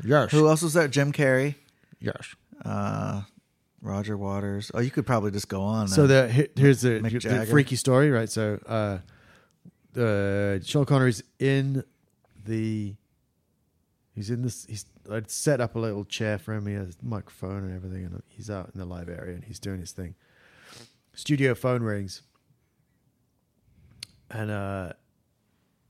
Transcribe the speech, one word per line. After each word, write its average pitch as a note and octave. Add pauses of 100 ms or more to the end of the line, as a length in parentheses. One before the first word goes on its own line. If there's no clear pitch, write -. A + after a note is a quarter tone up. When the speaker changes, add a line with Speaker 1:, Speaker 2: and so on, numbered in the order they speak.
Speaker 1:
Yes. B2+
Speaker 2:
who D3+
else D#3
was D#3+
there? E3
Jim C#3
Carrey? C#3 (440)
Speaker 1:
Yes. - (280)
Speaker 2:
Uh, G#2 (580)
Roger G2+
Waters. G2
Oh, A#2
you B2+
could C3+
probably G#2+
just G2+
go F#2+
on G#2
Speaker 1:
So G2
Speaker 2:
and C#3
Speaker 1:
the, C3
he-, C#3
here's C3+
the, A#2+
Speaker 2:
Mick A2
Speaker 1:
the B2
Speaker 2:
Jagger. A2+
Speaker 1:
freaky C3
story, C3+
right? A2+
So, G#2+
uh, G#2 (960)
the, G2+
Sean D3
Connery's B2+ (160)
in C3+ (640)
the, A2 (1200)
he's G#2
in B2
this, A#2+
he's, G#2+ (260)
I'd A2
set C#3
up A2+
a A#2
little G#2
chair G#2+
for -
him. G#2
He G2+
has F#2+
a B2
microphone G2
and F#2
everything, F#2
and F2
he's G#2
out F#2+
in G2
the F#2
live F2
area F2
and E2+
he's G#2
doing G2
his F2
thing. F2+ (960)
Studio C3+
phone B2
rings. G2+ (2000)
And, G#2+
uh, G2 (960)